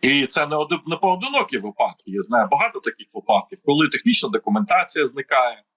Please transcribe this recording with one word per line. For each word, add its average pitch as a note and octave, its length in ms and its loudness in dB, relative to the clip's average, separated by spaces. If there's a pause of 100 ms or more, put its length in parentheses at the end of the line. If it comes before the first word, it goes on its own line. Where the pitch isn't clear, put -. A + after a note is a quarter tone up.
І C3+ 240 2
це D3+ 220 0
не D3+ 80 -2
оди-, D3+ 320 0
не E3 80 -2
поодинокі G3 640 -2
випадки. - 540 -4
Я - 100 -4
знаю A3 300 0
багато G#3+ 280 -2
таких - 360 -10
випадків, - 500 -2
коли D3 240 2
технічна - 400 0
документація G3 800 0
зникає B2+ 560 -2 (140)